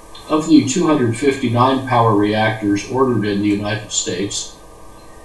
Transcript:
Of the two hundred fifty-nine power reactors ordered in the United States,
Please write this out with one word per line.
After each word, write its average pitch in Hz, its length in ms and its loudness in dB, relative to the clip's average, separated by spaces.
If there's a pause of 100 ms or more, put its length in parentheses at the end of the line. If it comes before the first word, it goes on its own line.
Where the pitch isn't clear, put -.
(280)
Of 156 220 -2
the 127 180 6
two 165 200 0
hundred 127 280 2
fifty-nine 131 720 0
power 113 280 2
reactors 104 760 0
ordered 123 340 0
in 101 160 -2
the 104 60 0
United 104 440 -2
States, - 680 -6 (680)